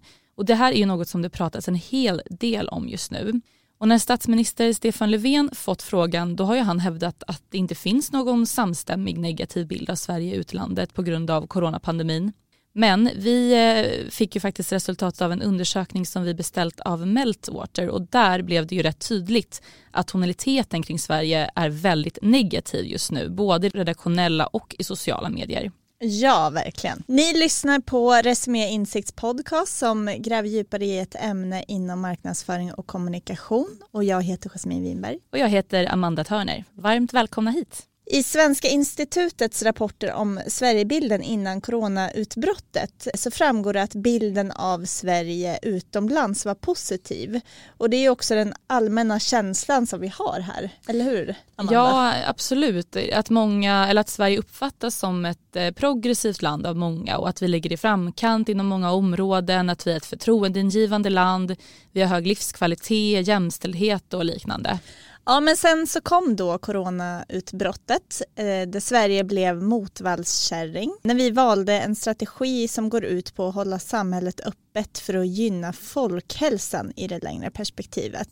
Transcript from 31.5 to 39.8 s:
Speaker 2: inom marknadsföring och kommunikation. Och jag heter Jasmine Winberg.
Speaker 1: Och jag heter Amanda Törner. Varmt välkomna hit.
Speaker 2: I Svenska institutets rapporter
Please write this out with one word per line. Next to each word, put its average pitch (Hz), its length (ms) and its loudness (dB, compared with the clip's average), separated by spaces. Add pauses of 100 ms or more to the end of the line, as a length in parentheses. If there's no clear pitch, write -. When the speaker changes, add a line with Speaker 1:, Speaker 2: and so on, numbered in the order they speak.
Speaker 2:
inom 180 340 -4
marknadsföring 180 720 -6
och - 140 -12
kommunikation. 190 960 -4 (100)
Och 208 120 -2
jag 185 200 2
heter 180 260 -4
Jasmine 180 340 -6
Winberg. 185 340 -6 (140)
Speaker 1:
Och - 60 -4
jag 247 120 2
heter 190 440 2
Amanda 170 300 0
Törner. 202 400 -4 (100)
Varmt 226 400 0
välkomna 226 380 2
hit. - 320 -6 (220)
Speaker 2:
I 269 180 2
Svenska 302 440 4
institutets 285 960 0
rapporter 214 500 -2